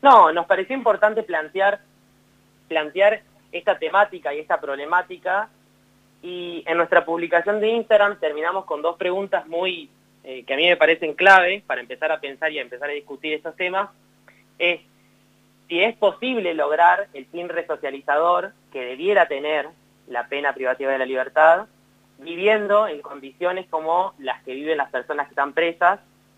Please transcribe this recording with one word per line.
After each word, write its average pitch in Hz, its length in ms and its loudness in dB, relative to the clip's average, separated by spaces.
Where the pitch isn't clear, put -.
No, 208 320 10
nos 175 100 0
pareció 190 320 0
importante 220 460 2
plantear, 185 580 -2
plantear 165 540 0
esta 175 280 -2
temática 165 520 0
y 147 60 -8
esta 156 220 -4
problemática, 180 880 -4
y 175 440 -12
en 165 100 -2
nuestra 170 280 2
publicación 170 560 -2
de 214 100 0
Instagram 214 500 2
terminamos 165 440 -4
con 151 160 -6
dos 170 160 -4
preguntas 185 520 -4
muy, 170 420 -6
eh, 131 220 -16
que 135 100 -6
a - 20 -2
mí 165 120 2
me 175 80 6
parecen 156 380 2
clave 185 520 6
para 127 140 -4
empezar 131 320 -6
a 151 80 -4
pensar 143 320 -6
y 147 80 -8
a - 20 -6
empezar 123 260 -10
a 147 40 -8
discutir 143 400 -10
estos 156 240 -8
temas. 190 340 -4
Es 175 240 -2
si 170 120 -2
es 226 160 0
posible 208 580 -2
lograr 170 580 2
el 135 140 -16
fin 175 220 -10
resocializador 165 1040 -2
que 131 100 -10
debiera 165 440 0
tener 147 400 -4
la 120 220 -6
pena 143 260 -4
privativa 131 380 -4
de 135 60 -2
la 131 80 -4
libertad, 151 600 2
viviendo 202 680 0
en 151 160 -10
condiciones 156 680 -8
como 165 520 -2
las 131 240 -8
que 131 100 -12
viven 151 240 -4
las 135 140 -6
personas 139 340 -6
que - 60 -20
están 139 220 -4
presas, 170 440 0